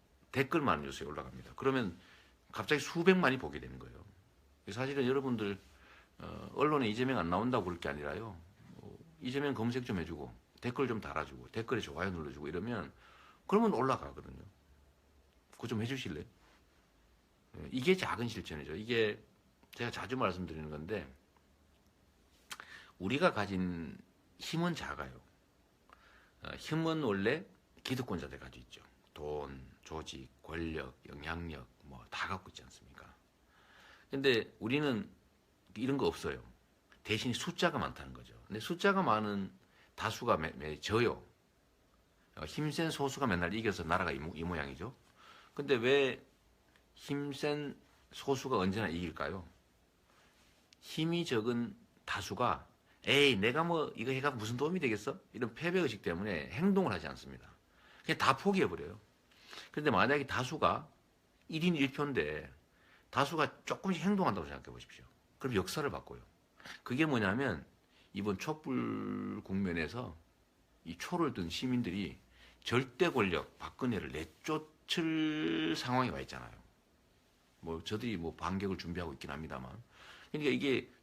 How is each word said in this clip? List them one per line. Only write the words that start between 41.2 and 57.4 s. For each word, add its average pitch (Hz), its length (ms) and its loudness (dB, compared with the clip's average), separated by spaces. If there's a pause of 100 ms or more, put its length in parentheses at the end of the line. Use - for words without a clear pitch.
어, - 80 -8
힘센 151 460 0
소수가 139 360 0
맨날 87 280 4
이겨서 104 300 0
나라가 85 280 2
이 67 60 -2
모-, 76 180 -6
이 80 80 -4
모양이죠. 80 500 -4 (600)
근데 139 200 0
왜 127 500 4 (720)
힘센 143 840 -4 (360)
소수가 131 460 0
언제나 95 300 2
이길까요? 85 580 -4 (1300)
힘이 165 440 0
적은 120 520 0 (280)
다수가 101 640 0 (400)
"에이, 139 300 8
내가 123 280 4
뭐 165 320 2
이거 120 160 -2
해가 131 200 0
무슨 117 240 -4
도움이 160 240 0
되겠어?" 120 380 0 (140)
이런 110 220 -4
패배의식 156 480 0
때문에 87 480 -2
행동을 180 420 4
하지 82 160 -4
않습니다. 65 400 -14 (560)